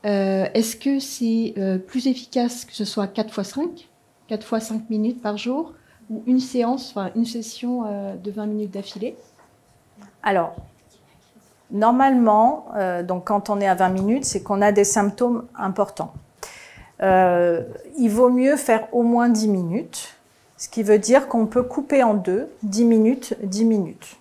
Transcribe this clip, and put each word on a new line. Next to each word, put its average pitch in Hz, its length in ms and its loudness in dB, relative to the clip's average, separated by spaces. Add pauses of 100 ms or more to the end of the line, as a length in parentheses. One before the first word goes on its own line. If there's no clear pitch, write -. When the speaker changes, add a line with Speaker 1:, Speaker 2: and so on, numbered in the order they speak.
Speaker 1:
euh, 196 500 0
est-ce 226 200 0
que 277 240 -2
c'est, 226 580 -2
euh, 190 220 -2
plus 247 300 -4
efficace 240 560 -4
que - 80 -20
ce 208 120 -6
soit 202 220 -4
quatre 214 260 -6
fois 202 120 -6
cinq, 311 440 -8 (380)
quatre 214 180 -8
fois 226 140 -4
cinq 220 320 -8
minutes 220 320 -2
par 208 160 -4
jour, 269 340 -6 (380)
ou 220 160 -10
une 254 140 4
séance, 247 500 -4
enfin 190 240 -8
une 226 120 0
session, 240 600 -8
euh, 202 300 -8
de 190 160 -10
vingt 208 140 -8
minutes 214 260 -6
d'affilée ? 196 440 -10 (1080)
Speaker 2:
Alors, 175 320 0 (1120)
normalement, 240 1040 4
euh, 180 300 -2
donc 180 240 -4
quand 202 220 -2
on 202 100 0
est 202 80 2
à 185 80 4
vingt 185 140 2
minutes, 202 340 0
c'est - 180 -4
qu'on 202 200 -2
a 208 100 6
des 202 100 6
symptômes 214 720 0
importants. - 580 -4 (880)
Euh, 180 600 4 (360)
il 233 120 4
vaut 247 200 4
mieux 262 260 4
faire 226 360 0
au 240 100 2
moins 233 260 4
dix 220 200 2
minutes, 185 680 -4 (420)
ce - 120 -14
qui 226 160 -4
veut 214 160 6
dire 254 260 4
qu'on 226 200 0
peut 247 180 0
couper 277 400 0
en 220 100 2
deux, 196 340 -2 (140)
dix 214 220 0
minutes, 226 580 2
dix 202 220 -2
minutes. 214 560 -2